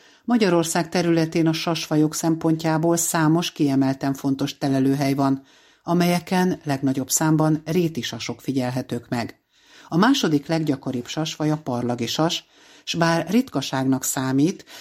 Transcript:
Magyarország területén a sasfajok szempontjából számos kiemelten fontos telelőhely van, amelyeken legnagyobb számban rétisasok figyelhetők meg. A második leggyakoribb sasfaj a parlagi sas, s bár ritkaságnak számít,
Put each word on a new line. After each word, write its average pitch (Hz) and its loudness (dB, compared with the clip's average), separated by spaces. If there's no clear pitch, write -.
Magyarország 175 2
területén 165 2
a 160 4
sasfajok 156 0
szempontjából 160 0
számos 165 2
kiemelten 135 0
fontos 139 -4
telelőhely 135 0
van, 135 0
amelyeken 175 2
legnagyobb 135 -2
számban 156 2
rétisasok 156 -4
figyelhetők 127 -4
meg. 120 -6
A 160 -2
második 196 2
leggyakoribb 139 -2
sasfaj 156 -4
a 151 0
parlagi 120 -4
sas, 165 -2
s - -8
bár 165 0
ritkaságnak 135 0
számít, 135 0